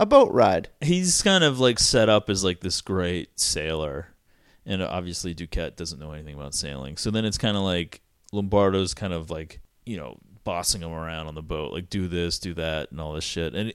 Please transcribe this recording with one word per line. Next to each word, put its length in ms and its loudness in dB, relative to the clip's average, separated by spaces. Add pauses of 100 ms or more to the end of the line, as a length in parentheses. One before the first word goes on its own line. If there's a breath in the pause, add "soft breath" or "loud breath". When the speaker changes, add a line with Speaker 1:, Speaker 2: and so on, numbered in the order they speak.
Speaker 1:
a 60 4
boat 260 8
ride." 360 4 (120)
Speaker 2:
He's 420 2
kind 220 6
of, 160 4
like, 180 4
set 300 4
up 220 6
as, 120 0
like, 180 0
this 200 -4
great 580 -2
sailor. 720 -2 (560)
And 180 -4
obviously 520 -6
Duquette 420 -6
doesn't 240 -10
know 120 -12
anything 220 -14
about 200 -12
sailing. 420 -8
So 160 -4
then 120 0
it's 140 -2
kinda 220 -2
like 400 -2 (320)
Lombardo's 640 2
kind 180 -6
of, 180 -6
like, 300 -10 (240)
you 120 -8
know, 220 -14 (240)
bossing 400 -2
him 100 -8
around 360 -8
on 80 -12
the 60 -10
boat, 300 -6
like, 160 -8
"Do 200 -2
this, 320 -2
do 140 -6
that," 360 -4
and 100 -12
all 120 -8
this 100 -6
shit. 320 -4
And, 200 -4